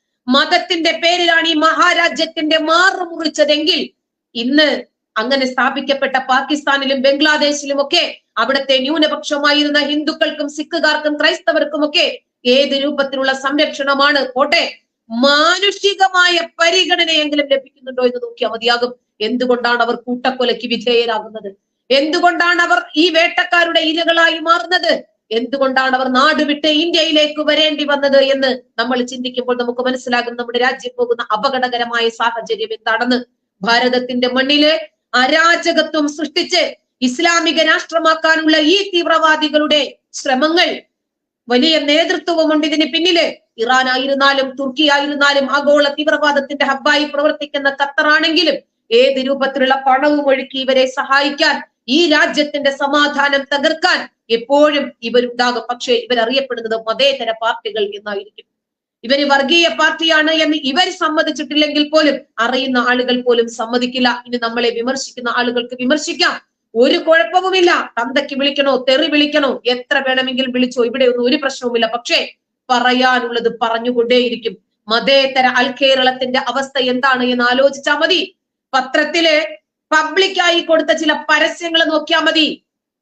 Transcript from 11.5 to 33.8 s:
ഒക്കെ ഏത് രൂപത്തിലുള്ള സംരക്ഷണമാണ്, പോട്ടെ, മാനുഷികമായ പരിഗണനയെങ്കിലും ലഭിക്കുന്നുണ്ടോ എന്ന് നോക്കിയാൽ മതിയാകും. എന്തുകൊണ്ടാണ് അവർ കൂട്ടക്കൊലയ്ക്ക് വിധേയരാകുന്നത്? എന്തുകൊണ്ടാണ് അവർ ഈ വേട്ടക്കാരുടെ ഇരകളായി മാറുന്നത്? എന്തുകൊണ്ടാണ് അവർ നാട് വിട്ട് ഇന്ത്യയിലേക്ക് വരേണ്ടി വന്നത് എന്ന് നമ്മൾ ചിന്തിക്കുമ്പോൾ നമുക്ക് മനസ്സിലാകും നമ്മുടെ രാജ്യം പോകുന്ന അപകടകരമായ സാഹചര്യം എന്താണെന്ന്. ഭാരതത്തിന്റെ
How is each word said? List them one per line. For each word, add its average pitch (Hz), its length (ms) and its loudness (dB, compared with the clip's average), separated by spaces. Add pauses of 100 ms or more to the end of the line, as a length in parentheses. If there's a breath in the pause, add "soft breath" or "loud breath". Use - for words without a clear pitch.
ഒക്കെ 294 340 -2 (260)
ഏത് 269 380 2
രൂപത്തിലുള്ള 269 500 -2
സംരക്ഷണമാണ്, 277 1000 0
പോട്ടെ, 294 440 0 (320)
മാനുഷികമായ 349 1400 2 (120)
പരിഗണനയെങ്കിലും 320 880 0
ലഭിക്കുന്നുണ്ടോ 262 560 -4
എന്ന് 247 200 0
നോക്കിയാൽ 233 260 -4
മതിയാകും. 240 460 -2 (260)
എന്തുകൊണ്ടാണ് 240 600 0
അവർ 240 140 0
കൂട്ടക്കൊലയ്ക്ക് 247 720 -4
വിധേയരാകുന്നത്? 220 880 -4 (360)
എന്തുകൊണ്ടാണ് 339 680 2
അവർ 349 200 2 (140)
ഈ 330 140 4
വേട്ടക്കാരുടെ 339 720 2
ഇരകളായി 330 600 2
മാറുന്നത്? 339 640 0 (280)
എന്തുകൊണ്ടാണ് 262 640 0
അവർ 254 120 0
നാട് 285 360 2
വിട്ട് 294 240 -2
ഇന്ത്യയിലേക്ക് 302 760 0
വരേണ്ടി 302 420 0
വന്നത് 277 340 2
എന്ന് 269 420 2 (200)
നമ്മൾ 247 220 -2
ചിന്തിക്കുമ്പോൾ 247 600 -4
നമുക്ക് 240 180 -4
മനസ്സിലാകും 247 560 -4
നമ്മുടെ 240 240 -6
രാജ്യം 247 380 -2
പോകുന്ന 240 360 -2
അപകടകരമായ 233 760 -2
സാഹചര്യം 226 640 -4
എന്താണെന്ന്. 240 500 -2 (380)
ഭാരതത്തിന്റെ 247 640 0